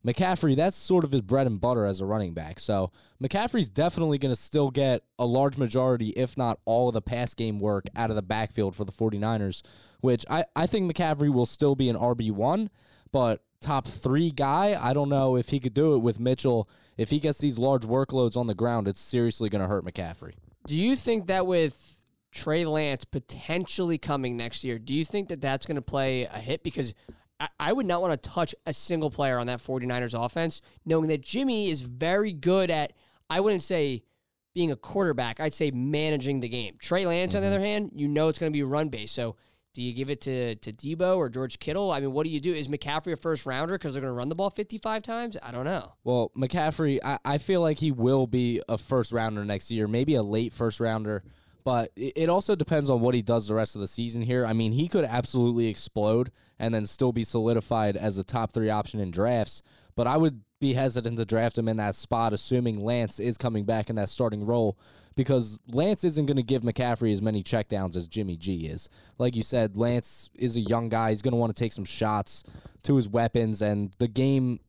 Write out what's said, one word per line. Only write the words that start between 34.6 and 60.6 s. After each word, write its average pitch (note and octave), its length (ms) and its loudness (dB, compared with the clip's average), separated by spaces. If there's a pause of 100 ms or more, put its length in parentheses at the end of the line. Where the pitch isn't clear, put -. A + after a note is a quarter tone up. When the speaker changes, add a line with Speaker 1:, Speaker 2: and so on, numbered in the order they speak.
Speaker 2:
a C3 40 -2
quarterback, B2+ 640 0
I'd D#3 140 -2
say D3+ 160 2
managing C#3 680 0
the A#2+ 80 -4
game. A2+ 320 -6
Trey F#3 260 0
Lance, F3 280 0
on G3+ 80 0
the G3 60 0
Speaker 1:
Mm-hmm. G3 60 2
Speaker 2:
other G3 100 0
hand, G#3 300 -2
you C#3+ 140 -2
know D3+ 200 2
it's D#3 100 0
gonna D#3+ 120 -2
be D3 120 0
run-based. C3+ 520 -2
So A#2 220 -4 (380)
do B2 80 -8
you B2 120 -4
give C3+ 160 -4
it C#3 120 -4
to, B2 340 -2
to A2+ 160 -12
Deebo E3 440 -2
or D#3+ 140 0
George B2+ 280 -6
Kittle? F#3 320 -2
I C#3+ 100 0
mean, C#3 120 -2
what D3+ 120 0
do D#3+ 60 -2
you D3+ 100 -2
do? E3+ 140 -2
Is D3+ 140 -4
McCaffrey D3 440 -4
a D3+ 40 -2
first-rounder D#3 640 -2
'cause D3+ 160 -6
they're C#3 80 -4
gonna C3+ 100 -4
run B2 180 -4
the E3 40 -4
ball F#3+ 160 -2
fifty-five A3 520 -6
times? A#3 400 -8
I B2 80 -14
don't B2 140 -6
know. D#3+ 280 -4 (120)
Speaker 1:
Well, A#2+ 320 2
McCaffrey, D3+ 680 0
I, C#3 220 -2
I C#3+ 120 0
feel F#3 220 2
like D#3 180 2
he D#3 120 2
will C3 360 4
be A#2+ 440 0
a A2 80 0
first-rounder A2+ 640 0
next G2+ 260 -4
year, A2 160 2
maybe B2 280 2
a A#2+ 80 4
late A2 320 0
first-rounder. A2 680 -2 (420)
But A#2+ 300 0
it, B2 220 -6
it D#3+ 120 2
also G3 280 2
depends D3+ 340 0
on B2 120 4
what B2 120 4
he A#2+ 80 2
does A2+ 240 0
the G#2 80 -2
rest A2 220 0
of G#2 40 -10
the G2 60 -4
season A#2 360 -6
here. B2 220 0
I A2+ 80 0
mean, A2+ 200 2
he D3 160 2
could E3+ 160 2
absolutely A#2+ 640 2
explode A2 640 0 (260)
and A2+ 160 -2
then G#2+ 120 0
still B2+ 260 0
be A#2 100 0
solidified A2 760 0
as F#2+ 220 -2
a F#2+ 60 -2
top A2+ 280 -2
three A2 160 0
option G#2+ 300 -2
in F#2+ 140 -2
drafts. G#2+ 500 0 (320)
But A#2+ 140 0
I C3+ 80 2
would D#3 240 2 (200)